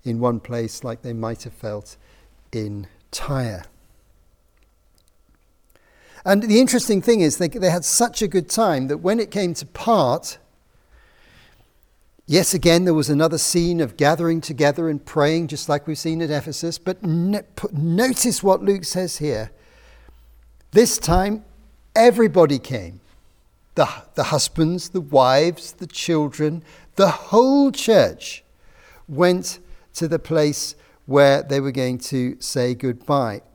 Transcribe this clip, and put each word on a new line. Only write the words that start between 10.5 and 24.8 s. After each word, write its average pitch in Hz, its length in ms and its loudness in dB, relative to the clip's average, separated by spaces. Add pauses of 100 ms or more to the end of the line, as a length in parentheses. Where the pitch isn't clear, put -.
yes, 170 260 0
again, 170 320 2
there 180 80 2
was 151 160 0
another 156 300 0
scene 170 420 0
of 131 160 -4
gathering 165 460 0
together 143 480 0
and 147 120 -6
praying, 160 460 0
just - 180 -10
like 147 200 -2
we've 156 120 -6
seen 165 220 -4
at 165 80 -4
Ephesus, 151 480 -6
but 185 260 -8
no-, 180 380 0 (160)
put, - 160 -8
notice 190 720 0
what 190 200 2
Luke 196 220 0
says 180 320 -6
here. 117 340 -6 (1200)
This 220 260 4
time, 202 440 0 (540)
everybody 185 600 6
came. 98 420 -10 (760)
The, 160 140 2 (260)
the 139 100 -2
husbands, 160 640 -2